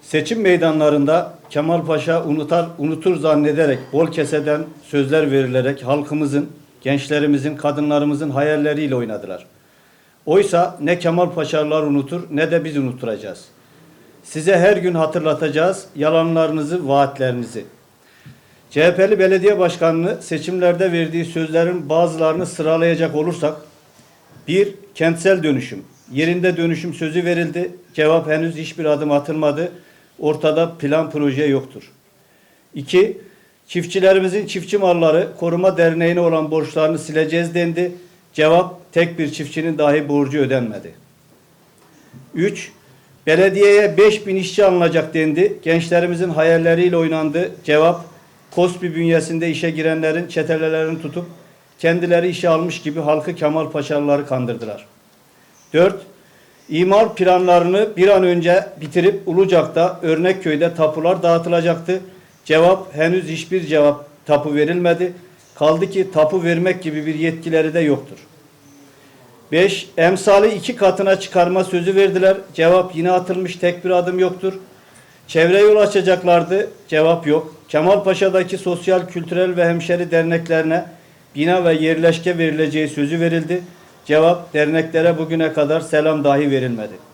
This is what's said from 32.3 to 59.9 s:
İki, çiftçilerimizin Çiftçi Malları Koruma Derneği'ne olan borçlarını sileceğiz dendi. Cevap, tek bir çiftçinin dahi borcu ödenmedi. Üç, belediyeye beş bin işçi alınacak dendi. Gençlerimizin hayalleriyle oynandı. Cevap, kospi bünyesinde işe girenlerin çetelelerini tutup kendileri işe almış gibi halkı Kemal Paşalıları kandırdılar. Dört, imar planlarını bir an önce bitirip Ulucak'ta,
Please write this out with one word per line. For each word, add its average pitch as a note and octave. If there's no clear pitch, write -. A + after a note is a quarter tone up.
İki, F3+
çiftçilerimizin F#3+
Çiftçi F#3+
Malları F3
Koruma F3
Derneği'ne E3+
olan D#3+
borçlarını D#3+
sileceğiz D#3+
dendi. F3
Cevap, E3
tek E3+
bir D3+
çiftçinin D#3
dahi D3
borcu C#3+
ödenmedi. A#2
Üç, -
belediyeye G3
beş G#3+
bin F#3+
işçi F#3+
alınacak E3
dendi. D#3+
Gençlerimizin E3+
hayalleriyle E3
oynandı. D#3+
Cevap, D#3+
kospi F3
bünyesinde E3
işe E3
girenlerin D#3+
çetelelerini D#3+
tutup -
kendileri F3
işe F3
almış E3
gibi D3+
halkı D#3
Kemal D#3
Paşalıları C#3+
kandırdılar. A#2
Dört, F#3
imar F#3+
planlarını F3+
bir F#3
an G3+
önce F3
bitirip F3
Ulucak'ta, E3+